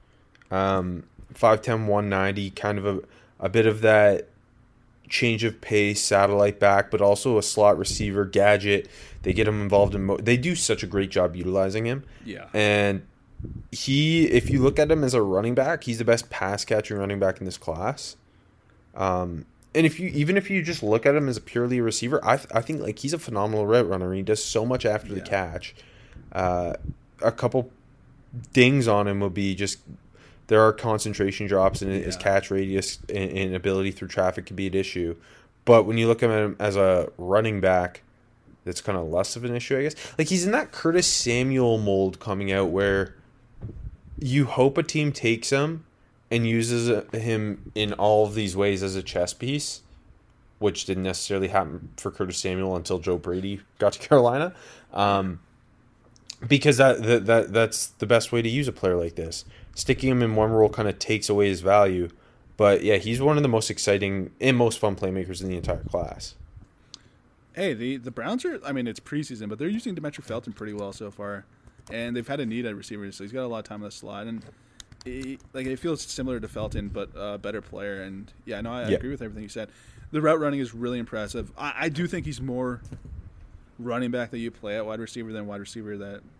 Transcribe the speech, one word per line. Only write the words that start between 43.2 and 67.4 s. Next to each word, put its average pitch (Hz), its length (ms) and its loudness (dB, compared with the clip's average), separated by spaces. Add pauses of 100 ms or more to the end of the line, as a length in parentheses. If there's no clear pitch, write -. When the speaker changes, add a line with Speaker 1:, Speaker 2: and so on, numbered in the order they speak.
Speaker 1:
you 139 260 2
hope 131 340 2
a 165 40 2
team 147 300 -2
takes 113 380 -2
him 151 340 -2 (460)
and 117 160 0
uses, 117 420 0
uh, 104 240 0
him 110 640 -4
in 107 200 -2
all 107 320 4
of 101 80 -4
these 101 220 -4
ways 98 260 0
as 95 120 -4
a 95 80 -6
chess 90 320 -4
piece, - 480 -8 (800)
which 104 260 0
didn't 92 160 -4
necessarily 95 460 -2
happen 87 480 -2
for - 140 -8
Curtis 92 280 -6
Samuel 92 380 -2
until 87 240 -4
Joe 87 180 -2
Brady 92 420 -6 (180)
got 101 160 2
to - 40 -10
<laughs> - 100 -14
Carolina. 139 460 4 (380)
Um, 98 480 0 (1080)
because 139 320 4
that, 131 240 6
that, 110 240 2
that, 113 260 4
that's 110 340 0
the - 200 -8
best 113 260 2
way 117 100 2
to 117 60 0
use 135 200 -2
a 117 40 -4
player 92 240 0
like 85 200 -4
this. 82 280 -10 (300)
Sticking 131 360 -2
him 127 120 2
in 110 140 0
one 110 140 4
role 110 180 6
kinda 104 240 -2
takes - 360 -2
away 101 200 4
his 92 140 -2
value. 95 460 4 (480)
But 101 280 6
yeah, 104 120 4
he's 110 240 -2
one 147 160 4
of 147 60 2
the 143 60 2
most 113 220 0
exciting 98 600 0 (100)
and 127 160 4
most 120 220 2
fun 104 160 0
playmakers 92 480 -6
in 95 60 -6
the 92 80 -4
entire 85 280 -4
class. - 500 -8 (1200)